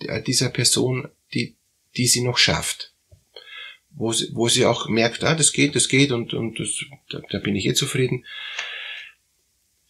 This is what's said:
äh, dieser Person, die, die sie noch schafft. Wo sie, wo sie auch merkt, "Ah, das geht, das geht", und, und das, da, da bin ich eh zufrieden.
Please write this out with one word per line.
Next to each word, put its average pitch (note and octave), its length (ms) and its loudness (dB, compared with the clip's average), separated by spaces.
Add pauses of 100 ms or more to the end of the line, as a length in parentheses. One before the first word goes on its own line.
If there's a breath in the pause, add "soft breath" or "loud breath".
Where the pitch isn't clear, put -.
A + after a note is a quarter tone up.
äh, C3+ 200 -6
dieser C3 280 0
Person, B2+ 580 0 (260)
die, B2 220 -4 (400)
die B2 120 2
sie A#2+ 140 4
noch B2 160 0
schafft. - 520 -2 (1040 loud breath)
Wo A2+ 200 -2
sie, G#2+ 200 -2
wo A2+ 140 2
sie A#2 180 4
auch A#2 220 2
merkt, A2+ 360 2
"Ah, D#3 120 4
das D3 160 4
geht, C#3+ 240 2
das A#2+ 140 2
geht", C#3 220 4
und, A#2 220 -2
und A2 260 -4
das, A2 100 -4 (400)
da, F2 200 -8
da G2 100 -2
bin G2+ 180 0
ich G2 80 -2
eh C3+ 80 2
zufrieden. B2+ 520 0 (1600 loud breath)